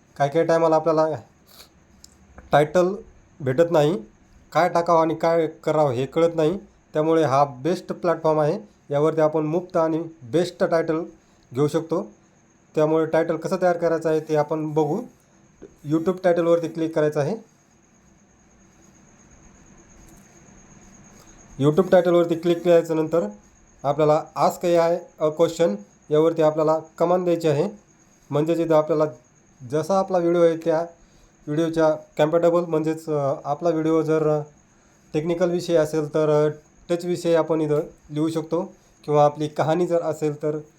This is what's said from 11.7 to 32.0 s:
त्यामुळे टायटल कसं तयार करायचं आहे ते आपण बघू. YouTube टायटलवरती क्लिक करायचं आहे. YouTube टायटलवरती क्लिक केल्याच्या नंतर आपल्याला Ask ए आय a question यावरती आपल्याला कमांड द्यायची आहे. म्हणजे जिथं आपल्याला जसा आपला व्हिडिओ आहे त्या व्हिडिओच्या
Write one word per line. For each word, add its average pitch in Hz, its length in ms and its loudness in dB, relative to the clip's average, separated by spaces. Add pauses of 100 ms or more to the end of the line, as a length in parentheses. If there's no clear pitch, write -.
त्यामुळे 156 300 2
टायटल 160 300 0
कसं 170 260 -6
तयार 175 160 2
करायचं 165 320 -2
आहे 156 100 0
ते 156 160 -4
आपण 156 380 -2
बघू. 156 280 0 (880)
YouTube 165 340 -2
टायटलवरती 170 440 2
क्लिक 160 280 -6
करायचं 151 240 0
आहे. 156 160 -2 (4000)
YouTube 151 260 2
टायटलवरती 175 440 4
क्लिक 170 280 -2
केल्याच्या 165 320 4
नंतर 160 320 0 (560)
आपल्याला 151 400 2 (120)
Ask 175 320 -2
ए 170 80 2
आय 170 260 2 (200)
a 156 60 2 (140)
question 165 340 0 (340)
यावरती 156 320 2
आपल्याला 156 380 2 (180)
कमांड 175 260 2
द्यायची 170 240 0
आहे. 151 220 0 (600)
म्हणजे 156 260 0
जिथं 160 200 2
आपल्याला 156 280 2 (680)
जसा 156 300 -2
आपला 190 180 0
व्हिडिओ 170 240 2
आहे 165 160 4
त्या 165 240 -2 (640)
व्हिडिओच्या 160 480 0 (220)